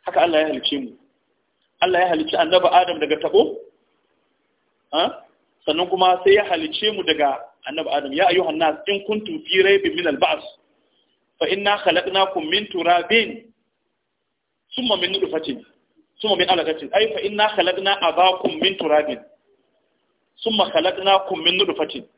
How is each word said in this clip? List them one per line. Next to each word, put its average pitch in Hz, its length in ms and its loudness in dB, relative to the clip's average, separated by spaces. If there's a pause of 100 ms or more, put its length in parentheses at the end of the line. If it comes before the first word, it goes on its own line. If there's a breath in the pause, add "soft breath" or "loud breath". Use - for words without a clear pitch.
Haka 185 140 0
Allah 165 200 4
ya 156 80 0
halice 143 320 -4
mu. 120 100 -10 (920)
Allah 180 180 2
ya 180 80 2
halice 156 280 -2
annabi 175 360 2
Adam 175 260 4
daga 147 220 -2
tabo. 175 380 2 (1300)
Ha? 175 280 0 (460)
Sannan 170 240 0
kuma 185 340 4
sai 196 100 8
ya 208 140 4
halice 170 480 -2
mu 185 80 -6
daga 147 400 -2 (240)
annabi 151 240 -6
Adam. 143 200 -4
"Ya 170 200 0
ayyuhan 160 240 0
nas, 156 300 0
in 202 180 -4
kuntum 214 400 -6
fi 190 180 0
raybin 196 340 2
min 175 100 -4
al-ba'th, 156 380 -2 (920)
fa 160 100 0
inna 202 360 0
khalaqnakum 180 640 0
min 202 240 -2
turabin, 175 720 0 (1300)
thumma 233 200 0
min 180 160 -4
nutfatin, 156 480 -4 (600)
thumma 208 140 2
min 180 120 0
alaqatin. 156 460 -2
Ay, 214 180 2
fa 190 80 -6
inna 208 320 0
khalaqna 190 480 0
abakum 180 600 2
min 190 160 -2
turabin, 151 420 0 (1200)
thumma 208 300 0
khalaqnakum 190 720 0
min 180 140 2
nutfatin." 156 480 -2 (120)